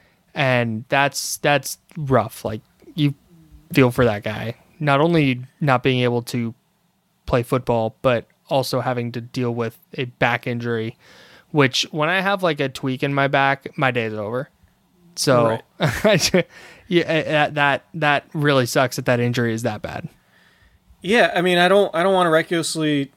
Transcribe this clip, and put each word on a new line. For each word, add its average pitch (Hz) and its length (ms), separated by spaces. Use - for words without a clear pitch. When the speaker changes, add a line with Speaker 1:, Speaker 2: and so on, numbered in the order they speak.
Speaker 1:
And 123 560
that's, 139 480
that's 147 400
rough. 131 480
Like, 110 160
you 147 200
feel 127 180
for 123 140
that 107 180
guy. 110 340
Not 143 220
only 147 400
not 131 200
being 127 180
able 120 240
to 117 300
play 123 180
football, 117 600
but 123 240
also 135 300
having 120 320
to 120 100
deal 120 320
with 117 240
a 139 100
back 120 420
injury, 117 520
which 139 380
when 156 200
I 190 100
have, 190 220
like, 156 180
a 139 80
tweak 131 340
in 143 120
my 139 140
back, 139 500
my 135 120
day 123 140
is 110 80
over. 110 380
So, 117 480
Speaker 2:
Right. 190 420
Speaker 1:
<laughs> - 220
yeah, 170 160
eh, 156 180
that, 147 320
that, 143 300
that 147 400
really 143 320
sucks 131 300
that 131 100
that 123 140
injury 120 340
is 113 80
that 107 180
bad. - 260
Speaker 2:
Yeah, 190 320
I - 80
mean, 180 160
I 180 100
don't, 196 260
I 165 80
don't 190 120
wanna 180 160
recklessly 156 880